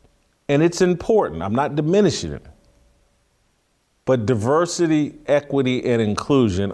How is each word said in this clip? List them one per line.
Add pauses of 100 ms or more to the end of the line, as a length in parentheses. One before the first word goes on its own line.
(500)
and
it's
important.
I'm
not
diminishing
it. (1600)
But
diversity,
equity,
and
inclusion,